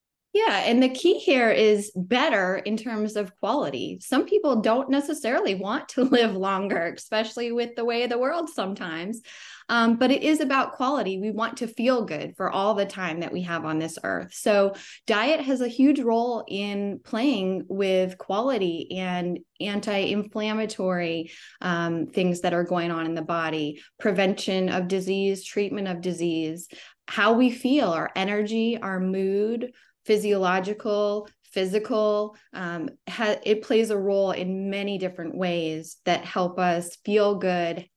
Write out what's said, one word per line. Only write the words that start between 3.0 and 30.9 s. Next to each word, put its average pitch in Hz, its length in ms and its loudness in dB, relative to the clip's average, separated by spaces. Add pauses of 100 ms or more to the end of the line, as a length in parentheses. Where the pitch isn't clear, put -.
of 202 220 -6
quality. 196 640 -4
Some 285 240 0
people 294 380 2
don't 233 260 2
necessarily 285 680 0
want 196 360 -6
to 254 140 2
<laughs> - 0 -
live 233 300 4
longer, 190 640 -2
especially 226 560 -4
with 233 240 -2
the 233 80 -4
way 233 180 0
of 247 60 -2
the 233 100 -2
world 311 300 -2
sometimes. 190 720 -6 (480)
Um, 233 280 4
but 247 140 4
it 277 120 2
is 311 180 4
about 262 320 0
quality. 240 460 -2
We 208 120 -4
want 214 280 -4
to 226 100 -4
feel 240 360 2
good 151 320 -8
for 190 140 -2
all 202 240 2
the 202 120 2
time 180 340 -6
that 165 120 -6
we 180 100 -4
have 170 220 -4
on 156 140 -2
this 160 240 -4
earth. - 320 -4
So 202 400 4 (320)
diet 240 340 2
has 262 200 0
a 247 80 0
huge 262 320 4
role 233 480 0
in 202 560 -4
playing 208 640 0
with 190 500 2
quality 190 800 -2
and 180 400 -2 (220)
anti-inflammatory, 202 1700 -2 (300)
um, 170 460 -2
things 180 340 0
that 175 140 0
are 175 100 2
going 175 260 0
on 165 160 -4
in 165 80 -4
the 160 80 -4
body, 160 580 -4 (200)
prevention 190 680 0
of 185 200 -2
disease, 190 560 -2
treatment 202 440 -4
of 175 120 -6
disease, 165 680 -4 (380)
how 214 280 4
we 254 160 6
feel, 247 380 2
our 160 280 0
energy, 214 680 0
our 190 160 -4
mood, 196 760 -2 (320)
physiological, 208 1200 0 (160)